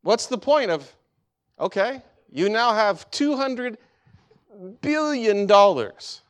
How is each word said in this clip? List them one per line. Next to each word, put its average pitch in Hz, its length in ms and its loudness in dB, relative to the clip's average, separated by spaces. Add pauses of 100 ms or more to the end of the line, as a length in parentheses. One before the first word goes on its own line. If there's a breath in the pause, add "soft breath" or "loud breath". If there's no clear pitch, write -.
What's 214 240 0
the 247 120 -6
point 269 320 0
of, 147 200 -4 (680)
okay, 214 440 -4 (280)
you 175 180 -2
now 226 260 2
have 208 360 -2
two 294 260 -2
hundred 247 420 -6 (1000 soft breath)
billion 254 680 0
dollars. 196 840 2